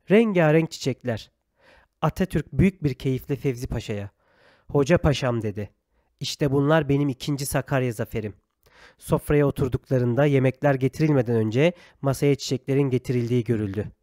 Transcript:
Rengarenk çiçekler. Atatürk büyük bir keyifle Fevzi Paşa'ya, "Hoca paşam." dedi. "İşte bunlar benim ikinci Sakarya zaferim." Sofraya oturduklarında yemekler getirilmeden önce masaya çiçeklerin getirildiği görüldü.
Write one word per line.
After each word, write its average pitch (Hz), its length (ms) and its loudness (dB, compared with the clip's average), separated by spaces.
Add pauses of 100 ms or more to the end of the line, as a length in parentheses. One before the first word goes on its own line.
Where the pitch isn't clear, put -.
(120)
Rengarenk 175 600 4
çiçekler. - 600 -6 (720)
Atatürk 160 520 -2
büyük 165 300 2
bir 139 100 -2
keyifle 131 420 -4
Fevzi 123 320 -6
Paşa'ya, 104 420 -8 (600)
"Hoca 147 260 2
paşam." 127 440 0
dedi. 104 280 -6 (500)
"İşte 139 320 -4
bunlar 143 380 2
benim 143 200 2
ikinci 139 360 -4
Sakarya 131 460 -2
zaferim." 107 420 -8 (640)
Sofraya 147 500 0
oturduklarında 127 800 0
yemekler 135 500 2
getirilmeden 131 600 0
önce 117 380 2 (280)
masaya 139 340 0
çiçeklerin 135 540 -2
getirildiği 123 540 0
görüldü. 107 480 -4 (100)